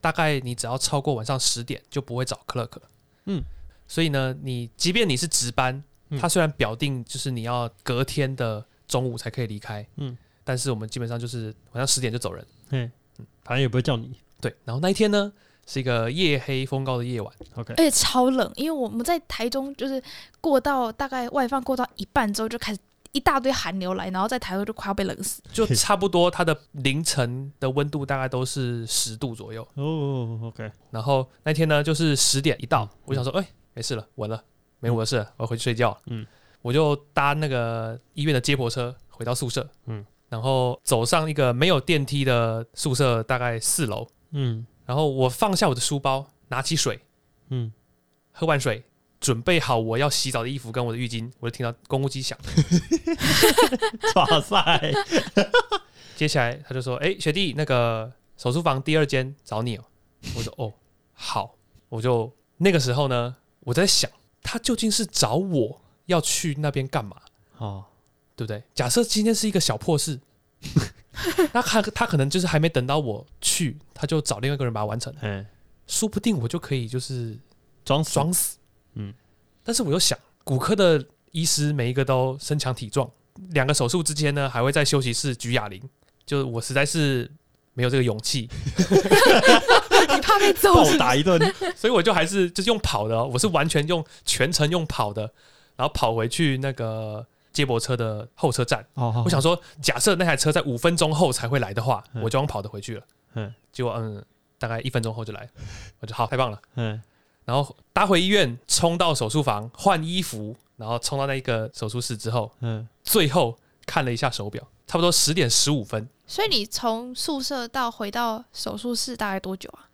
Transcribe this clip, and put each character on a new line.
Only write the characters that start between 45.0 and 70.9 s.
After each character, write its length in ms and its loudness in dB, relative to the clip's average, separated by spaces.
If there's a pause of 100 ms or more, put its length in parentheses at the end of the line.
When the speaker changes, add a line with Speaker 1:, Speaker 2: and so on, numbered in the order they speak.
Speaker 1:
我 200 2
放 260 2
下 140 4
我 60 2
的 60 -4
书 180 -2
包， 320 -2 (180)
拿 120 -4
起 140 -2
水。 240 0 (500)
Speaker 2:
嗯。 220 -4 (600)
Speaker 1:
喝 140 -6
完 140 4
水， 240 -2 (360)
准 220 0
备 180 4
好 180 0
我 200 0
要 120 2
洗 200 -2
澡 140 -2
的 60 -4
衣 80 -6
服 140 -12
跟 140 -2
我 60 -4
的 60 -4
浴 100 -4
巾， 320 -6
我 100 -6
就 60 -12
听 100 -4
到 80 -4 (140)
公 140 0
务 80 0
机 120 -8
响。 160 -6 (880)
Speaker 2:
<laughs> 880 4
哇 260 4
塞。 520 2 (540)
Speaker 1:
<laughs> 680 -2
接 120 0
下 140 2
来 120 0 (140)
他 60 -10
就 80 -4
说 220 -4
：“哎， 160 0
学 120 0
弟， 240 0
那 100 0
个 460 0 (260)
手 140 -2
术 100 0
房 200 2
第 160 2
二 80 4
间 380 -2
找 180 -6
你 160 -4
哦。” 60 -14 (520)
我 60 -8
说 160 -8
：“哦， 160 -6 (400)
好。” 420 -6 (340)
我 120 -8
就， 300 0 (260)
那 140 4
个 80 4
时 120 0
候 160 2
呢， 280 -2 (260)
我 120 -4
在 140 4
想， 220 2 (340)
他 160 -6
究 160 0
竟 160 0
是 140 0
找 300 0
我 440 0 (280)
要 120 4
去 400 -2
那 100 0
边 180 -2
干 180 -4
嘛？ 100 -14 (440)
Speaker 2:
哦。 260 -8 (500)
Speaker 1:
对 100 -6
不 80 -6
对？ 80 -10 (140)
假 140 0
设 140 4
今 200 0
天 100 4
是 140 0
一 40 0
个 80 2
小 180 0
破 200 2
事， 220 -2 (640)
<laughs> 680 -2